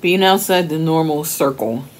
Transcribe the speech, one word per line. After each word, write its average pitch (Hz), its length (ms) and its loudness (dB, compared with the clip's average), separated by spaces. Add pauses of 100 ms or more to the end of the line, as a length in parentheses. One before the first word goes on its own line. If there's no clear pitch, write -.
Being 185 220 2
outside 190 460 2
the 151 100 -4
normal 160 460 0
circle. 135 600 -4 (140)